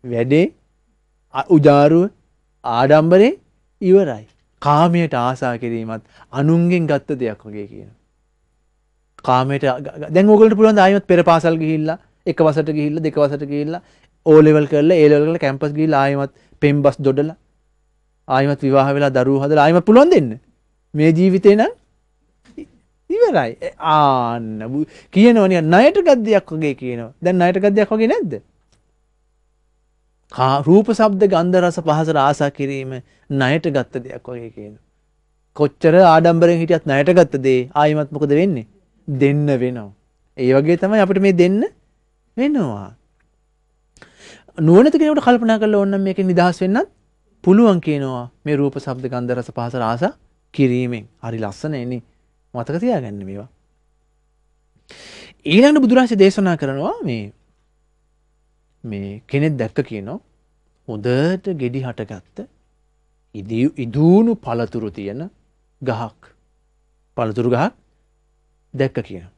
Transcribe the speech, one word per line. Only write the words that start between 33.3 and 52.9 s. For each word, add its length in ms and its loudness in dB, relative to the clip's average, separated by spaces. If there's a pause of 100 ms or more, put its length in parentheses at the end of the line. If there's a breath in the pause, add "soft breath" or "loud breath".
ගත්ත 340 -6
දෙයක් 220 -18
වගේ 260 -16
කියනවා. 320 -20 (720)
කොච්චර 440 0
ආඩම්බරෙන් 580 4
හිටියත් 260 -2
ණයට 300 0
ගත්ත 280 2
දේ 180 2 (120)
ආයෙමත් 400 0
මොකද 200 -2
වෙන්නේ? 340 -2 (420)
දෙන්න 400 0
වෙනවා. 420 -4 (480)
ඒ 140 0
වගේ 240 2
තමයි 240 -2
අපිට 220 0
මේ 100 2
දෙන්න 300 2 (760)
වෙනවා. 580 -4 (1600 soft breath)
නුවණැති 400 4
කෙනෙකුට 260 0
කල්පනා 340 2
කරලා 220 0
ඕනනම් 220 -2
මේකෙන් 240 -2
නිදහස් 340 0
වෙන්නත් 280 -2 (560)
පුළුවන් 360 4
කියනවා 500 -6 (100)
මේ 160 -4
රූප, 200 -2
ශබ්ද, 300 -10
ගන්ධ, 280 -6
රස, 160 -10
පහස 260 -8
ආසා 360 -4 (420)
කිරීමෙන්. 500 -2 (140)
හරි 200 -12
ලස්සනයිනේ. 640 -10 (520)
මතක 240 -8
තියාගන්න 440 -6